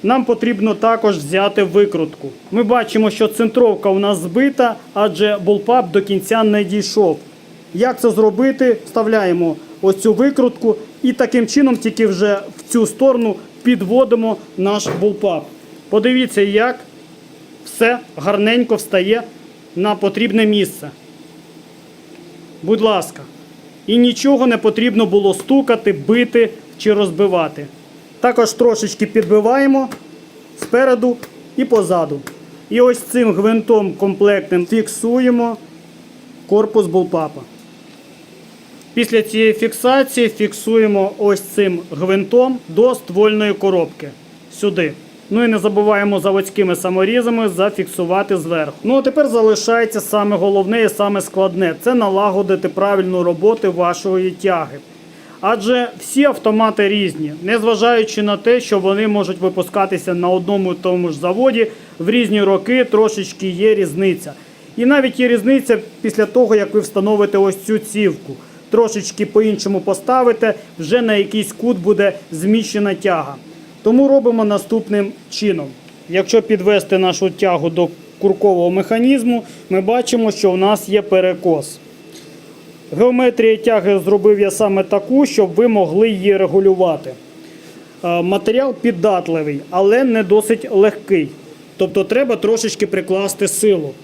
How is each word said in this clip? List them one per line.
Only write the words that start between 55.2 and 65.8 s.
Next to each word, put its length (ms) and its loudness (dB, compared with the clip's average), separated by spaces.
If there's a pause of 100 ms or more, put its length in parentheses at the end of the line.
Адже 420 0 (100)
всі 260 0
автомати 640 0
різні, 440 -4 (100)
незважаючи 800 0
на 140 -2
те, 240 2
що 180 -2
вони 300 0
можуть 320 -2
випускатися 760 -2
на 140 -2
одному 440 0
і 100 -6
тому 260 0
ж 100 -6
заводі, 480 0 (320)
в 120 -2
різні 320 0
роки 420 2
трошечки 640 -2
є 260 2
різниця. 580 -2 (440)
І 100 0
навіть 340 2
є 80 2
різниця 500 2 (220)